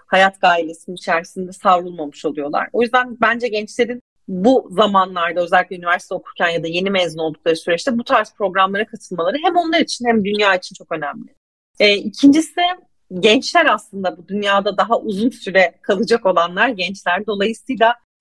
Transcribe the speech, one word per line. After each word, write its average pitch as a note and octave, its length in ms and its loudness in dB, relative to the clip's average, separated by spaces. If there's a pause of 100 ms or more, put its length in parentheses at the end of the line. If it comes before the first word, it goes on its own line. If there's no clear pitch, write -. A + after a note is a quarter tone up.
hayat F#3+ 340 2
gailesinin F3 560 0
içerisinde F3+ 560 -6
savrulmamış F3 720 -2
oluyorlar. D3 480 -4
O A3+ 100 0
yüzden B3 380 0
bence A#3 280 0
gençlerin G#3+ 520 -4 (300)
bu G#3 400 2
zamanlarda F#3 680 2
özellikle F3+ 360 0
üniversite F3 380 -4
okurken F3+ 340 -4
ya E3 140 -2
da E3 60 -6
yeni F3+ 220 -2
mezun F3 280 -2
oldukları D#3+ 380 -2
süreçte F3 420 -2
bu A#3+ 60 -6
tarz A3 300 0
programlara G3 520 -2
katılmaları F#3 580 -6
hem F4+ 120 0
onlar E4 240 2
için - 260 -4
hem A3+ 180 2
dünya G3+ 300 0
için F#3 200 -6
çok - 180 -14
önemli. D3+ 420 -10 (460)
E, G#3 160 4
ikincisi C#4 640 2 (580)
gençler C4 480 4
aslında G3 520 -4
bu E3+ 100 -20
dünyada G3+ 480 0
daha G3+ 240 0
uzun A3 300 -2
süre F#3 520 0
kalacak A3 440 0
olanlar F3+ 420 2
gençler. F#3+ 580 -4
Dolayısıyla, A3 680 0 (260)